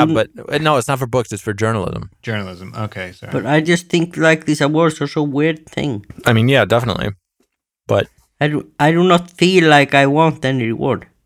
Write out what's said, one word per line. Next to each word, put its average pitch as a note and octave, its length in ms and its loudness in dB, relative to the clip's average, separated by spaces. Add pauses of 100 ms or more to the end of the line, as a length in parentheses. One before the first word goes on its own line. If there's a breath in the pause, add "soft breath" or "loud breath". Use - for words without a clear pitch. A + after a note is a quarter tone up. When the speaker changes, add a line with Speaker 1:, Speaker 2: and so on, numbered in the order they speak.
Speaker 1:
don't D#3+ 80 0
Speaker 2:
but, A2 160 0 (200)
uh, D3 80 -2
no, D#3 180 0
it's A#2+ 120 -2
not C#3 120 -2
for C3 80 -4
books. A#2 240 -2
It's G#2 100 -10
for G#2+ 120 -6
journalism. G#2 560 -4 (120)
Speaker 3:
Journalism. F#2+ 560 -10
Okay, G2 360 -10
sorry. F#2+ 180 -18
Speaker 1:
But B2 140 -6
I D3+ 160 0
just E3+ 280 -2
think, E3+ 280 -2
like, D#3+ 280 2
these D3+ 160 0
awards D#3 400 0
are C#3+ 60 -4
so D3+ 160 -4
weird D3 420 -2
thing. C3+ 400 -6 (200)
Speaker 2:
I A#2+ 80 4
mean, A2+ 160 4
yeah, C3 160 4
definitely. A2 460 0 (760)
But G2+ 200 0 (340)
Speaker 1:
I D3 80 0
do, D3+ 180 -4 (120)
I D3 120 4
do E3+ 120 2
not F3 280 2
feel F3 380 4
like C#3+ 260 4
I C#3 120 4
want D3 380 0
any C3 200 -2
reward, A2+ 420 -4 (180)